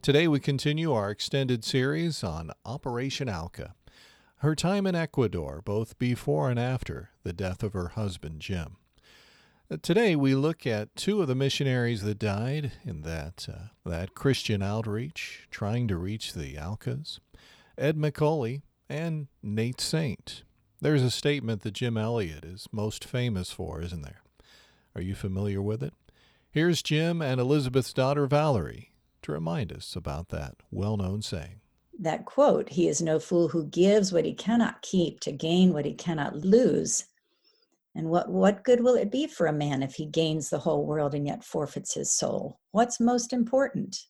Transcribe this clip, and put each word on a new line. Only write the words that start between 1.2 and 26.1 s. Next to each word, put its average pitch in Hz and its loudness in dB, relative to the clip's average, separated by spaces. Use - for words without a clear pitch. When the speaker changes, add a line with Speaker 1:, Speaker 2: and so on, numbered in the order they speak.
Speaker 1:
series 143 0
on 160 -6
Operation 131 -6
Alca, 85 -8
her 151 2
time 190 0
in 185 0
Ecuador, 92 -2
both 107 -4
before 135 0
and 120 0
after 123 -4
the 87 -6
death 92 -4
of 101 -2
her 90 -4
husband, 85 -6
Jim. 90 -6
Uh, 156 -6
today 196 4
we 135 6
look 143 2
at 107 -2
two 202 2
of 143 2
the 127 2
missionaries 127 2
that 104 -2
died 120 -2
in 80 -8
that, 80 -8
uh, 85 -12
that 85 -4
Christian 120 0
outreach, 110 -6
trying 117 -2
to 98 2
reach 95 -6
the 71 -8
Alcas, 110 -8
Ed 147 0
McCully 147 0
and 156 -6
Nate 113 -2
Saint. - -4
There's 143 6
a 127 4
statement 120 0
that 104 -6
Jim 120 -2
Elliot 110 -2
is 90 -14
most 107 -4
famous 120 -2
for, 82 -8
isn't 85 -6
there? - -16
Are 85 -6
you 95 -4
familiar 98 -2
with 107 -2
it? 139 -6